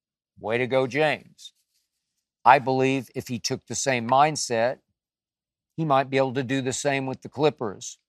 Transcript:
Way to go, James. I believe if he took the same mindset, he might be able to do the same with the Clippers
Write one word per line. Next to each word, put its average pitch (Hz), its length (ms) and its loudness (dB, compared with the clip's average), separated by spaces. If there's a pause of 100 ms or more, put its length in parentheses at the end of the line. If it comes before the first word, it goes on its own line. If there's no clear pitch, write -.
(380)
Way 110 200 -4
to 127 100 -2
go, 131 180 0
James. 135 680 -4 (920)
I 135 160 8
believe 131 560 0
if 127 140 -8
he 120 100 -6
took - 280 -6
the 117 80 -10
same 120 340 -2
mindset, 131 720 2 (1000)
he 160 80 -2
might 135 240 2
be 135 80 -2
able 135 160 2
to 135 100 -2
do 135 180 -2
the 127 120 -4
same 135 320 -2
with 131 160 -8
the 113 80 -16
Clippers 123 800 -2